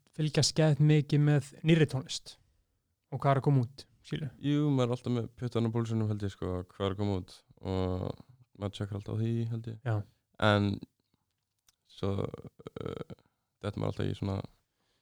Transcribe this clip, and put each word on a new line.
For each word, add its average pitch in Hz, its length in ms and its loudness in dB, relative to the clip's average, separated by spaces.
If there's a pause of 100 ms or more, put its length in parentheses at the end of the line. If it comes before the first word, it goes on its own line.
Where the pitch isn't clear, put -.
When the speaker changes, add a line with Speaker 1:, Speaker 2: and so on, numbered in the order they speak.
(160)
Speaker 1:
fylgjast 151 400 0
geðveikt 156 240 4
mikið 151 400 4
með 147 280 4 (140)
nýrri 160 240 6
tónlist? - 500 -6 (760)
Og 127 80 -6
hvað 143 120 4
er 135 80 2
að - 60 -2
koma 139 180 6
út, - 200 -10 (180)
skilur? 151 280 -8 (100)
Speaker 2:
Jú, 147 300 2
maður 131 160 4
er 120 100 0
alltaf 123 160 -4
með 117 240 -2
puttan 117 300 -2
á 113 40 0
púlsinum, 110 380 0
held 107 140 -4
ég, 98 100 -4
sko, 90 320 -6
hvað - 220 -4
er 98 80 -2
að 98 60 -6
koma 101 200 0
út, - 140 -14 (260)
og 92 640 -4 (340)
maður 98 180 -6
tjekkar 101 240 -8
alltaf 110 160 -8
á 110 40 -2
því, 113 120 -2 (180)
held 113 160 -10
ég. 110 180 -10
Speaker 1:
Já. 110 120 -2 (440)
Speaker 2:
En 101 400 4 (1080)
svo, - 240 -4 (680)
eh, - 340 -10 (480)
dettur 101 180 -6
maður 104 120 -2
alltaf 98 180 -4
í 101 60 -6
svona 98 220 -4 (640)